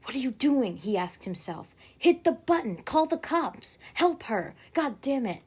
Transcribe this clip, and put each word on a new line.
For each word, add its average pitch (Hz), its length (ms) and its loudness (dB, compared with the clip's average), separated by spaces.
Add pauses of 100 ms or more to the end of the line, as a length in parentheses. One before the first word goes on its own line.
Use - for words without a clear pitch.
What - 120 -10
are 277 40 -4
you 254 120 -2
doing? 254 460 2
he 196 200 -2
asked 180 280 -4
himself. - 500 -8 (220)
Hit 339 260 4
the 339 80 4
button! 285 520 -2
Call 320 220 4
the 330 120 -2
cops! - 600 -4 (180)
Help 339 280 2
her! 190 320 -4 (180)
God 285 280 -2
damn 269 240 0
it. 175 220 -4